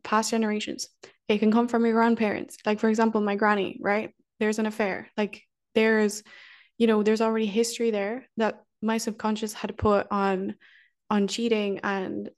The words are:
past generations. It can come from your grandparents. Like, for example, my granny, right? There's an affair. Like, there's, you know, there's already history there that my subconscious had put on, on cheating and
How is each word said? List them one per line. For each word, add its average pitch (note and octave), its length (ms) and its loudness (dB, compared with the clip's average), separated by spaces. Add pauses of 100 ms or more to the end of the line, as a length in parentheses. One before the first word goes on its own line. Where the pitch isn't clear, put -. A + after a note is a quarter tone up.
past A3 280 0
generations. G#3+ 560 -4 (400)
It G#3 120 2
can G#3+ 120 4
come A#3 160 4
from A#3 180 0
your A#3 100 2
grandparents. A3+ 720 0
Like, G#3+ 140 0
for A3+ 80 2
example, A3 320 2
my G3+ 160 0
granny, G#3 460 0
right? G#3 300 -2 (280)
There's G#3+ 200 0
an A3 80 0
affair. G#3+ 500 -4
Like, G#3 260 -4 (300)
there's, A3 500 2 (540)
you A#3 100 4
know, A3 160 4
there's G#3+ 180 2
already A3 260 0
history A3+ 440 0
there G#3 360 -4 (100)
that A3 260 -2 (180)
my A3 180 0
subconscious G#3+ 540 -4
had - 220 -10
put G3+ 360 2
on, G3 440 -2 (540)
on G3+ 180 2
cheating G#3+ 560 -2
and G3+ 540 -4